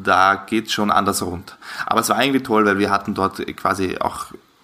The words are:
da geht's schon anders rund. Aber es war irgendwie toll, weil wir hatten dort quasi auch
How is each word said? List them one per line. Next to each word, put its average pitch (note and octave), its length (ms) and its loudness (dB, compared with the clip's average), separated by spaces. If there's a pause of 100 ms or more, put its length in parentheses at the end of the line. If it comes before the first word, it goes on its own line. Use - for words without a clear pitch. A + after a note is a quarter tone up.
da F#2+ 320 4
geht's A2 380 -4
schon G#2 180 0
anders G2 320 2
rund. F2+ 340 -8 (300)
Aber A2 140 0
es - 100 0
war A2 120 2
irgendwie C3+ 200 2
toll, G#2+ 240 4
weil G2 120 4
wir G2+ 120 2
hatten G2+ 240 -2
dort F#2+ 240 -2 (180)
quasi F#2+ 440 -2
auch - 260 -6 (380)